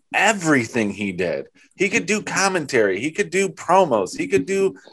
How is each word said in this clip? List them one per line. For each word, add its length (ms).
everything 760
he 200
did. 360
He 140
could 160
do 160
commentary, 800
he 120
could 180
do 200
promos, 680
he 100
could 180
do 300